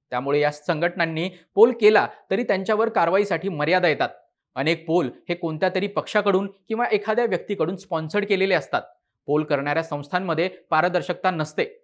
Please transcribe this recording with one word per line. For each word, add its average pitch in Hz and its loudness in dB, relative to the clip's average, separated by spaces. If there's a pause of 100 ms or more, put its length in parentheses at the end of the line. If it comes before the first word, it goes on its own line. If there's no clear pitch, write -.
त्यामुळे 139 0
या 147 2
संघटनांनी 165 -2 (260)
पोल 233 8 (100)
केला 208 6 (240)
तरी 208 0
त्यांच्यावर 208 0
कारवाईसाठी 190 0
मर्यादा 170 2
येतात. 139 0 (460)
अनेक 156 -2
पोल 160 2 (200)
हे 175 -2
कोणत्या 170 -2
तरी 190 -2
पक्षाकडून 196 0 (200)
किंवा 226 -2
एखाद्या 220 2
व्यक्तीकडून 185 -2
स्पॉन्सर्ड 175 -4
केलेले 190 0
असतात. 143 -2 (440)
पोल 151 2
करणाऱ्या 147 -2
संस्थांमध्ये 160 -2 (200)
पारदर्शकता 175 0
नसते. 156 -2 (200)